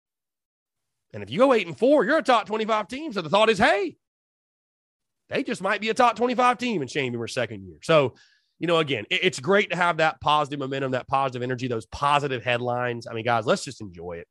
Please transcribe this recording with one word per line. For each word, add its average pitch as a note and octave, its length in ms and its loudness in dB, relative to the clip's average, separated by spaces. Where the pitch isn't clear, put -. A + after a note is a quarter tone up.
And G#2 100 -12
if F#2+ 80 -14
you D3 80 -8
go C4 160 6
eight G3+ 120 0
and - 120 -10
four, C4+ 260 4
you're D4 140 2
a C#4 40 -2
top A3+ 240 2
twenty-five G#3+ 420 -2
team. C#4+ 240 -10
So F#3+ 100 -6
the D3+ 80 -8
thought G#3+ 180 6
is, G#3+ 100 4
hey, E4 380 2
they G#3 140 0
just A3 180 -6
might G3+ 180 0
be A3 80 -4
a G#3+ 60 0
top A#3+ 220 4
twenty-five B3 420 2
team A3+ 240 -2
in B2 60 -6
Shane C3 240 -2
Beamer's A#2 200 -6
second G#2+ 320 -4
year. E2+ 180 -18
So D3 340 4
you D#3+ 80 -6
know, E3+ 120 2
again, C3+ 320 -2
it, F3+ 120 0
it's F3+ 160 0
great F3+ 320 2
to E3+ 60 -6
have F3 220 2
that D#3+ 220 2
positive D3 380 0
momentum, C3+ 340 -4
that B2 160 -4
positive C3+ 340 -2
energy, B2+ 260 -4
those A2+ 180 -4
positive C#3+ 560 -2
headlines. A#2+ 640 -4
I A#2+ 60 -14
mean, A2+ 120 -6
guys, A#2 220 0
let's F#3+ 180 -2
just C3 160 -14
enjoy F2 380 -12
it. E2+ 120 -16